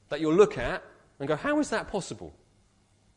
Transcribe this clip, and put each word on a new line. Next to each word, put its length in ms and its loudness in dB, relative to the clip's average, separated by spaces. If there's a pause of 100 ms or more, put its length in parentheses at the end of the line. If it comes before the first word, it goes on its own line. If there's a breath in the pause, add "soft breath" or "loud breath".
that 120 -8
you'll 140 2
look 240 6
at 240 -4 (360)
and 100 -6
go, 80 0
"How 240 0
is 100 -2
that 180 -4
possible?" 440 -8 (840)